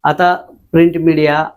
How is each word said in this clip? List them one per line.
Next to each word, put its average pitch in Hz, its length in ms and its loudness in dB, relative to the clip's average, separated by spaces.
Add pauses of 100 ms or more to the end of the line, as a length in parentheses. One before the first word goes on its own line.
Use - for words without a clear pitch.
आता 175 320 0 (380)
प्रिंट 170 240 2
मीडिया 156 500 0 (100)